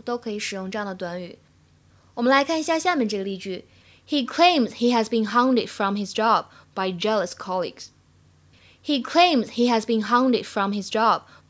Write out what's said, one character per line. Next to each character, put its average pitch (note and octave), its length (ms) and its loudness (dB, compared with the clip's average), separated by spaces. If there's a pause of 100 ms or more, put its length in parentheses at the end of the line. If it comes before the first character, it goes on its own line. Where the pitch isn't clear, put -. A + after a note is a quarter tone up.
都 A#3+ 100 -2
可 A#3+ 140 -8
以 G#3 80 -6
使 G#3 180 -6
用 F#3+ 140 -8
这 G#3 80 -8
样 G#3 80 -6
的 G3 80 -8
短 F3+ 260 -8
语。 F3 200 -14 (760)
我 B3 80 -6
们 A#3+ 80 4
来 C#4 140 6
看 D#4+ 160 0
一 - 20 -2
下 D#4+ 160 0
下 F4 180 0
面 A#3+ 140 2
这 G#3 80 -4
个 G3 60 -4
例 G3 120 -6
句。 F#3 300 -10 (420)
He C#4+ 160 0
claims D#4 500 4
he A#3+ 220 2
has A3+ 100 2
been A3+ 260 0
hounded A#3+ 360 2
from G3+ 280 -4
his G3+ 180 -6
job A3 320 2 (300)
by F#3+ 160 -2
jealous G3+ 400 -2
colleagues. - 560 -8 (920)
He C#4 220 -2
claims E4 440 4
he A#3+ 220 0
has A3+ 120 2
been A3+ 220 0
hounded A#3+ 420 2
from G3+ 260 -4
his G3+ 180 -6
job G#3+ 340 2 (260)